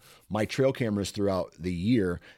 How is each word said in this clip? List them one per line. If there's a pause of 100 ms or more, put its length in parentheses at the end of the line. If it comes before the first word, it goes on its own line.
(280)
my
trail
cameras
throughout
the
year (180)